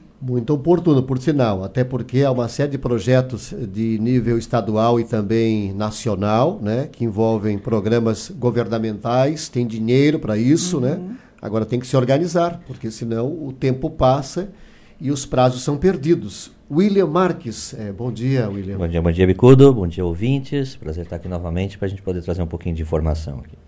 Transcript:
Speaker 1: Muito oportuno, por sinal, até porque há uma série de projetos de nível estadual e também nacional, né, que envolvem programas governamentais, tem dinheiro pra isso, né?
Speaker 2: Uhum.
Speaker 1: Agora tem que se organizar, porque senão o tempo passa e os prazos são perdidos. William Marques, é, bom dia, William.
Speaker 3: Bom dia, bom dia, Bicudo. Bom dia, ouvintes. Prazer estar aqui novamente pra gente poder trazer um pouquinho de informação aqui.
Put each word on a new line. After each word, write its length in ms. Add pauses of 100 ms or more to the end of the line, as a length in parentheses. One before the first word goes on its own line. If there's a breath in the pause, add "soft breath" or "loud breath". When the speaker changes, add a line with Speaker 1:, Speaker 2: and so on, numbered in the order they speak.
(200)
Speaker 1:
Muito 320
oportuno, 520
por 160
sinal, 420
até 220
porque 400
há 80
uma 160
série 240
de 60
projetos 760 (180)
de 280
nível 360
estadual 640
e 60
também 680
nacional, 880
né, 300
que 140
envolvem 520
programas 800
governamentais, 1120
tem 160
dinheiro 540
pra 180
isso, 440
né? 140
Speaker 2:
Uhum. 200 (260 loud breath)
Speaker 1:
Agora 240
tem 140
que 80
se 100
organizar, 720
porque 240
senão 380
o 240
tempo 360
passa 600 (520 soft breath)
e 120
os 120
prazos 380
são 140
perdidos. 760 (180)
William 380
Marques, 680
é, 180
bom 200
dia, 360
William. 280
Speaker 3:
Bom 120
dia, 120
bom 120
dia, 140
Bicudo. 460
Bom 140
dia, 180
ouvintes. 720
Prazer 300
estar 100
aqui 140
novamente 500
pra 80
gente 160
poder 200
trazer 200
um 40
pouquinho 280
de 80
informação 560
aqui. 180 (120)